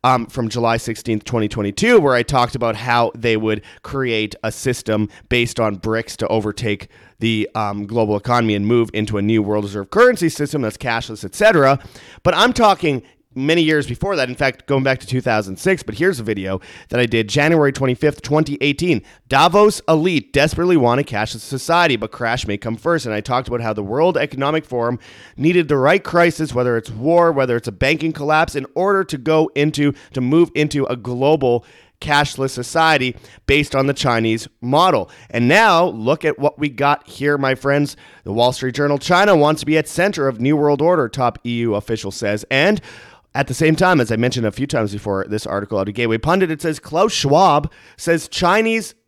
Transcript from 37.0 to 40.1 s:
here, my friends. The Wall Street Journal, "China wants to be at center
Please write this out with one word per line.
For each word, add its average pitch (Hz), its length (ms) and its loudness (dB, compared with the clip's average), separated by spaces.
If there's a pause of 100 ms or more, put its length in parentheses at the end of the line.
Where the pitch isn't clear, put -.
here, 147 320 -2
my 135 160 0
friends. 139 440 -2 (260)
The 92 80 -10
Wall 120 220 2
Street 127 220 -6
Journal, 143 220 0
"China 180 380 4
wants 151 240 4
to - 60 -10
be 156 120 2
at 151 120 -2
center 170 400 0